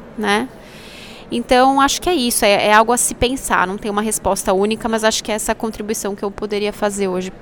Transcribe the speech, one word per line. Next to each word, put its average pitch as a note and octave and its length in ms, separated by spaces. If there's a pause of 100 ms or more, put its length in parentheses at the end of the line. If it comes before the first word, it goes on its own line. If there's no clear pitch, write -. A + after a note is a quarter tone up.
(160)
né? G#3 320 (840)
Então, B3+ 480
acho C#4 220
que - 60
é F4+ 60
isso, B3 300
é, G3+ 240
é G#3 40
algo A3 200
a B3 40
se - 180
pensar, A#3+ 520
não F#3+ 120
tem G#3 120
uma G#3 120
resposta G3+ 500
única, G#3+ 360
mas A3 160
acho A3 180
que - 80
é G#3 60
essa A3 180
contribuição G#3+ 640
que - 80
eu G3+ 60
poderia G#3 420
fazer G3+ 340
hoje, F#3 360